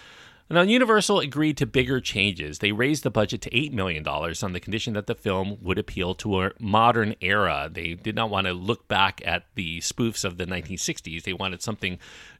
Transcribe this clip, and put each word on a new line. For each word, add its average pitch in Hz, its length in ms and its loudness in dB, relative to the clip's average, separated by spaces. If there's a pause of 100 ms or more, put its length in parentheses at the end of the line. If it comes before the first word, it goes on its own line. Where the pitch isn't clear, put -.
(480)
Now, 170 140 6
Universal 214 600 4
agreed 147 360 0
to 143 80 0
bigger 127 340 2
changes. 82 600 -2
They 101 120 2
raised 135 300 0
the 131 80 0
budget - 320 0
to - 160 -2
eight 147 160 -2
million 92 300 -2
dollars 78 400 -4
on 92 100 -2
the 90 60 -4
condition 107 340 -4
that 101 140 -4
the 113 80 -2
film 98 440 -2
would 92 200 -2
appeal 92 360 -2
to 95 280 0
a 98 160 0
modern 110 600 4
era. 87 540 2
They 85 220 -6
did 107 180 -4
not 110 160 -2
want 98 160 0
to 90 80 -2
look 101 340 -4
back 98 380 2
at 85 200 -2 (100)
the 85 240 -4
spoofs - 440 -2
of 90 140 -4
the 90 80 -4
nineteen 87 320 -6
sixties. 82 460 -6
They 95 100 -4
wanted 92 300 -6
something 95 340 -4 (420)